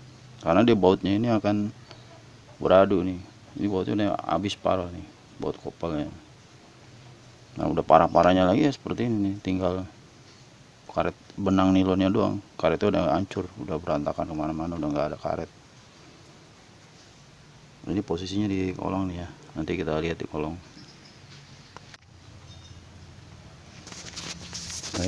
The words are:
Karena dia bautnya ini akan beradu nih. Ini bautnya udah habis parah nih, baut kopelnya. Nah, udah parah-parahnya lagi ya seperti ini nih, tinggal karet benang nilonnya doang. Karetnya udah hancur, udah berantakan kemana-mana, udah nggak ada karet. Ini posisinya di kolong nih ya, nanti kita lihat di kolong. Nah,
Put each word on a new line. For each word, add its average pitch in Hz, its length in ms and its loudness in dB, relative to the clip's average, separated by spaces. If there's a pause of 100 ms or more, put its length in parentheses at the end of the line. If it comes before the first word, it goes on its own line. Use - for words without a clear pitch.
(420)
Karena 92 240 4
dia 117 80 6
bautnya 95 400 4
ini 117 160 0
akan 104 400 0 (880)
beradu 95 480 6
nih. 90 160 -6 (400)
Ini 98 80 0
bautnya 95 240 -2
udah 104 160 0 (160)
habis 95 320 -2
parah 87 320 0
nih, 87 160 -14 (320)
baut - 240 -4
kopelnya. 80 480 -6 (1500)
Nah, 78 80 0
udah 80 160 0
parah-parahnya 85 560 6
lagi 107 240 4
ya 135 80 0
seperti 113 320 -4
ini 104 240 0
nih, 98 80 -6
tinggal 92 480 -2 (1080)
karet 82 240 -2 (160)
benang 95 400 4
nilonnya 92 320 4
doang. 101 320 0 (160)
Karetnya 82 400 2
udah 85 240 2
hancur, 95 400 -6
udah 78 240 -6
berantakan 78 480 -2
kemana-mana, 80 480 -6
udah 76 160 -4
nggak 73 160 0
ada 71 80 -8
karet. 80 320 -6 (2500)
Ini 85 160 -2
posisinya 92 400 -4
di 95 320 -2
kolong 95 320 -2
nih 87 80 -8
ya, 87 100 -10 (300)
nanti 78 160 -4
kita 82 240 -4
lihat 82 240 -4
di - 80 -10
kolong. 78 240 -6 (4000)
Nah, 87 140 -2